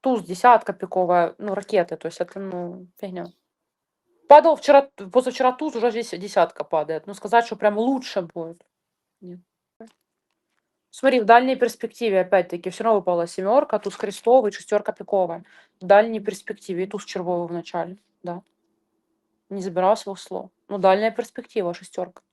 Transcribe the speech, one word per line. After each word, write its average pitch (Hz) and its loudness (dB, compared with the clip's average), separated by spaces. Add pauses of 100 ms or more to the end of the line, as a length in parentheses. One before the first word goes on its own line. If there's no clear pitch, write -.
Туз, 247 -2
десятка 220 4
пиковая, 175 0
ну, 208 -6
ракеты, 185 -4
то 156 -12
есть - -12
это, 180 -10
ну, 180 -12 (140)
фигня. 180 -12 (1000)
Падал 302 10
вчера, 277 6
т-, 202 -12
позавчера 254 0
туз, 294 -8
уже 233 0
здесь 226 -6
десятка 180 -2
падает. 156 -6
Ну, 202 -14
сказать, 233 0
что 226 -10
прям 208 -2
лучше 254 -4
будет. 170 -14 (580)
Нет. 180 -18 (1500)
Смотри, 262 2
в 214 -2
дальней 247 6
перспективе, 226 -2
опять-таки, 185 -2
всё 214 -10
равно 214 2
выпала 175 -2
семёрка, 214 0
туз 202 -8
крестовый, 214 0
шестёрка 208 -4
пиковая. 185 -4 (360)
В 185 -14
дальней 214 4
перспективе, 196 -8
и - -12
туз 202 -10
червовый 175 -6
в 165 -10
начале, 175 -8 (260)
да. 180 -10 (1080)
Не 196 -10
забирала 185 2
своих 196 -12
слов. 185 -12 (180)
Ну, 202 -8
дальняя 196 4
перспектива, 220 -8
шестёрка. - -14 (120)